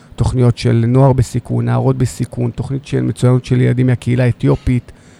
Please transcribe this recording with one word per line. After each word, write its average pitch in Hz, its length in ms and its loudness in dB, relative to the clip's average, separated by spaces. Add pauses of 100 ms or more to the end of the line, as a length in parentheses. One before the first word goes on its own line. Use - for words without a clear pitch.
(160)
תוכניות 123 420 2
של 117 300 0
נוער 131 240 4
בסיכון, 120 520 -2
נערות 120 340 0
בסיכון, 123 520 -4
תוכנית 135 360 -8
של 127 160 -4
מצוינות 127 420 0
של 127 160 0
ילדים 127 260 2
מהקהילה 123 380 0
האתיופית, 127 680 -2 (280)